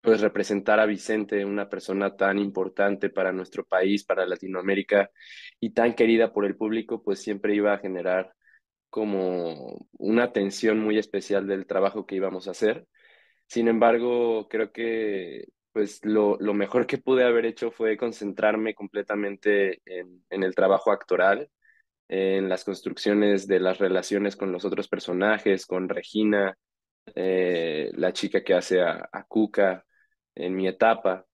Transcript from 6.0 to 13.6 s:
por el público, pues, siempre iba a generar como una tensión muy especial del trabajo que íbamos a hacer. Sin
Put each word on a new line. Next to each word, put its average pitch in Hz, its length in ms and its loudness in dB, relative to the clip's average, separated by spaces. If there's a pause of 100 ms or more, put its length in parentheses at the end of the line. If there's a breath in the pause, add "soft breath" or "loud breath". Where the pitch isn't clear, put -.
por 101 140 0
el 98 100 -2
público, 110 460 -4
pues, 98 180 -4
siempre 104 340 -2
iba 104 200 4
a 101 60 -4
generar 92 540 -4 (560 soft breath)
como 90 1000 -4
una 117 400 0
tensión 107 480 0
muy 107 180 2
especial 98 480 -2
del 95 200 -4
trabajo 98 400 -2
que 98 100 -6
íbamos 92 320 -4
a 92 40 -10
hacer. 113 340 -2 (600 soft breath)
Sin 117 220 0